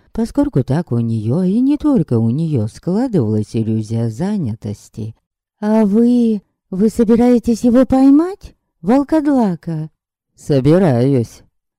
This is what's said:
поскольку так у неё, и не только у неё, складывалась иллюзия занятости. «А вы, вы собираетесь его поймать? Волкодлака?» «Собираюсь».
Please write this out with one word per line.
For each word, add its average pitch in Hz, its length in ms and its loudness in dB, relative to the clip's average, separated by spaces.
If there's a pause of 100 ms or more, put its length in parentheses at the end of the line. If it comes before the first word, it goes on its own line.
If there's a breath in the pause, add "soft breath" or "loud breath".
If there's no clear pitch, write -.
(120)
поскольку 233 520 -2
так 147 280 -4
у 120 60 0
неё, 117 440 -2
и 190 180 0
не 277 160 0
только 226 420 0
у 113 120 0
неё, 143 380 -2
складывалась 165 840 -4
иллюзия 110 540 -4
занятости. 113 1040 -8 (460)
«А 214 240 2
вы, 226 560 2 (300)
вы 190 180 0
собираетесь 233 760 2
его 247 200 4
поймать? 277 720 2 (240)
Волкодлака?» 233 1120 -2 (440)
«Собираюсь». 139 1080 0 (360)